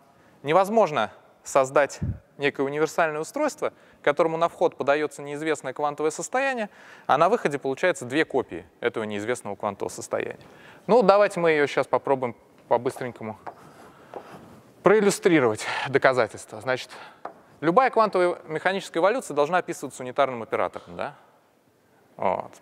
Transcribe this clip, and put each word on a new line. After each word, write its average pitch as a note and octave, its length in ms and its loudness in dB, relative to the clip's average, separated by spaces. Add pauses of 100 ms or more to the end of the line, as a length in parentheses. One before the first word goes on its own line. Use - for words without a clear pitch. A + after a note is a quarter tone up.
(440)
невозможно E3 680 2 (320)
создать C#3 560 2 (380)
некое C#3+ 260 -2
универсальное D3+ 560 -2
устройство, A#3+ 540 -4 (280)
которому D#3+ 360 0
на E3 100 0
вход - 300 -2
подаётся C#3+ 440 -2
неизвестное D3 520 -6
квантовое D3 380 -2
состояние, B3 580 -4 (360)
а B2+ 120 2
на D#3+ 100 4
выходе E3+ 320 -2
получается C3+ 460 -2
две C#3+ 180 0
копии F#2 420 -4 (140)
этого A#2 240 -2
неизвестного G#2+ 540 -6
квантового - 360 -6
состояния. - 460 -8 (480)
Ну, A#3 140 6
давайте G3 400 4
мы E3 100 4
её D3 160 2
щас C3+ 180 -2
попробуем B2+ 480 -2 (360)
по-быстренькому A#2+ 680 -4 (1500)
проиллюстрировать F3 840 4 (240)
доказательства. B2 720 2
Значит, B2+ 300 -4 (680)
любая G#3 300 4
квантовая G3 480 0 (100)
механическая E3+ 540 -4
эволюция G3+ 320 0
должна D3 240 2
описываться D3 460 -8
унитарным B2+ 400 -2
оператором, F#2 520 -4
да? B2 200 -8 (1000)
Вот. - 340 -4 (100)